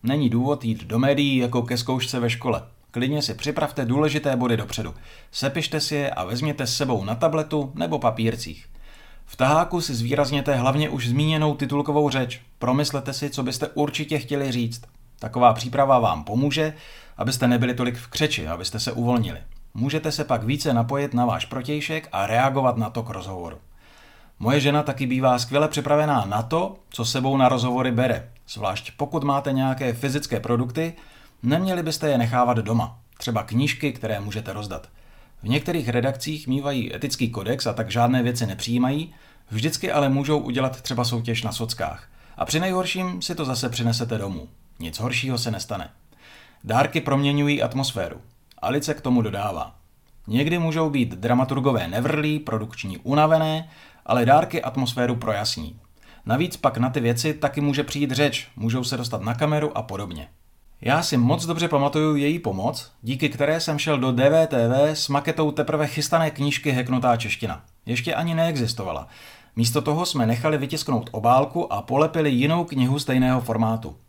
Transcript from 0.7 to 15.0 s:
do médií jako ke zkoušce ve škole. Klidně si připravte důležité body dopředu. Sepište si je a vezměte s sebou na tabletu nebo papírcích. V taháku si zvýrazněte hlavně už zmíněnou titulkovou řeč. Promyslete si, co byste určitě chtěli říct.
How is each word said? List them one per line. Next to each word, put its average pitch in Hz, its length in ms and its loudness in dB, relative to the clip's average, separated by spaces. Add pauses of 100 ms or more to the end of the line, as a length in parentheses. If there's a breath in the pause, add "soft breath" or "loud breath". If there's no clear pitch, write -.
do 113 140 -2
médií 139 380 2
jako 123 260 0
ke 120 140 -2
zkoušce 127 440 -2
ve 117 100 0
škole. 117 320 -2 (280)
Klidně 135 320 -2
si - 120 -4
připravte 143 500 -4
důležité 143 520 2
body 120 200 2
dopředu. 110 380 -6 (360 loud breath)
Sepište 156 500 -4
si 151 140 -4
je 143 160 0
a - 140 -4
vezměte 135 420 -4
s 123 100 -2
sebou 123 280 0
na 101 100 -2
tabletu 151 600 0
nebo 156 240 -2
papírcích. 113 720 -2 (580 soft breath)
V - 100 -18
taháku 165 440 2
si 143 140 -4
zvýrazněte 135 600 2
hlavně 135 340 2
už 131 200 -2
zmíněnou 151 460 2
titulkovou 143 560 2
řeč. 123 300 -2 (180)
Promyslete 139 540 0
si, 139 180 -4
co 139 120 -4
byste 127 260 -4
určitě 147 500 -2
chtěli 139 340 -2
říct. 117 300 -2 (360)